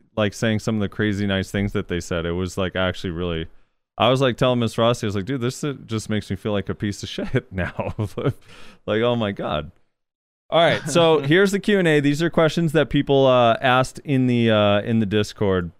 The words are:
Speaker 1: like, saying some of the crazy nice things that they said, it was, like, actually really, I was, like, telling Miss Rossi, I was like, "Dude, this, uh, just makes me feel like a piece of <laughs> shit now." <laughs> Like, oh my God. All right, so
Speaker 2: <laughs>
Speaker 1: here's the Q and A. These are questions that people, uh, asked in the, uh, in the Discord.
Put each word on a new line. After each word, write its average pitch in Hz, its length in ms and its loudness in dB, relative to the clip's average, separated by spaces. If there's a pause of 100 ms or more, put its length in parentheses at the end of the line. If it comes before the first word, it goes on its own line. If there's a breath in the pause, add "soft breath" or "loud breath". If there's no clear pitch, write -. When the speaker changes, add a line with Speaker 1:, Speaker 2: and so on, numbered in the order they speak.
(160)
Speaker 1:
like, 104 160 0
saying 110 280 -2
some 110 160 -4
of 107 40 -2
the 98 80 -2
crazy 104 380 -2
nice 95 240 -2
things 101 240 -2
that 101 140 -4
they 87 120 -4
said, 85 240 -4
it 85 80 -2
was, 90 240 -4
like, 92 180 -4
actually 92 360 -2
really, 82 360 -6 (520)
I 107 100 4
was, 131 140 2
like, 123 160 0
telling 127 220 2
Miss 117 180 -2
Rossi, 117 280 0
I - 20 -2
was 98 80 -6
like, 95 100 -4
"Dude, 131 160 -6
this, 127 200 -6
uh, 147 120 -4 (100)
just 110 240 -6
makes 107 220 -4
me 98 60 -2
feel 107 160 -6
like 98 180 -4
a 95 40 -4
piece - 280 -6
of - 60 -12
<laughs> - 20 -12
shit - 420 -4
now." 87 460 -6
<laughs> - 880 -8
Like, 107 160 0
oh 120 140 2
my 107 160 -2
God. 85 380 -6 (760)
All 160 120 2
right, 131 280 2
so 165 300 4
Speaker 2:
<laughs> - 20 2
Speaker 1:
here's 190 320 4
the 196 80 -2
Q 202 180 2
and 180 100 2
A. 151 120 4
These 143 220 0
are 170 80 0
questions 165 420 2
that 151 160 2
people, 139 380 2
uh, 120 340 4
asked 127 400 0
in 131 260 0
the, 120 240 2
uh, 104 300 4
in 113 200 0
the 107 60 0
Discord. 95 720 -2